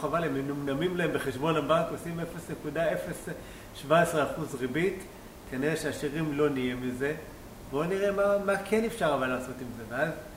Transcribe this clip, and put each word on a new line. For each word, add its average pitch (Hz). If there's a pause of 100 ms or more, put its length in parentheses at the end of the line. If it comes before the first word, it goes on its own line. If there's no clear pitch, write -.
חבל, 156
הם 143
מנומנמים 143
להם 170
בחשבון 156
הבנק, 156
עושים 165
אפס 165
נקודה 156
אפס 175 (460)
שבע 156
עשרה 165
אחוז 151
ריבית, 151 (520)
כנראה 147
שהעשירים 151
לא 151
נהיה 127
מזה, 127 (560)
בואו 143
נראה 196
מה, 202
מה 196
כן 214
אפשר 170
אבל 127
לעשות 127
עם 127 (100)
זה", 117
ואז, 139 (260)